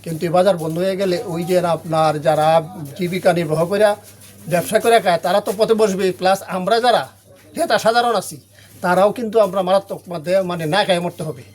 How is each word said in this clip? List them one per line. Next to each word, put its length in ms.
কিন্তু 220
এই 120
বাজার 200
বন্ধ 200
হয়ে 180
গেলে 300
ওই 180
যে 160
আপনার 640
যারা 260
জীবিকা 340
নির্বাহ 320
করে 300
ব্যবসা 320
করে 200
খায়, 180
তারা 220
তো 180
পথে 160
বসবে, 380
প্লাস 360
আমরা 320
যারা 300
ক্রেতা 260
সাধারণ 360
আছি, 220
তারাও 300
কিন্তু 280
আমরা 220
মারাত্মক 480
মধ্যে 320
মানে 240
না 200
খায় 140
মরতে 240
হবে। 200